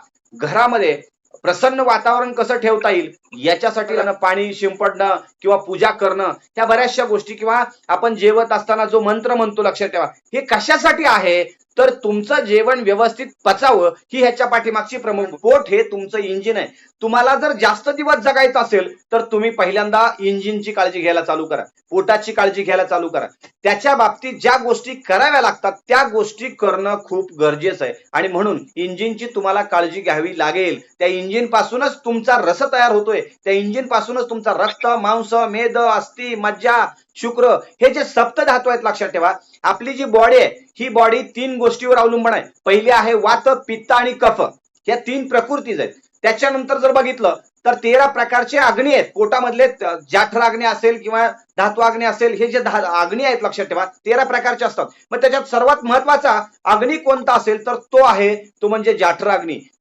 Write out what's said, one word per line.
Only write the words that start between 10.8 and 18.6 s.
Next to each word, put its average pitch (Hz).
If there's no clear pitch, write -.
आहे? 185
तर 254
तुमचं 214
जेवण 220
व्यवस्थित 226
पचावं 214
ही 254
ह्याच्या 247
पाठीमागची 226
प्रमुख. 202
पोट 226
हे 202
तुमचं 202
इंजिन 196
आहे. 143
तुम्हाला 240
जर 294
जास्त 214
दिवस 294
जगायचं 262
असेल 208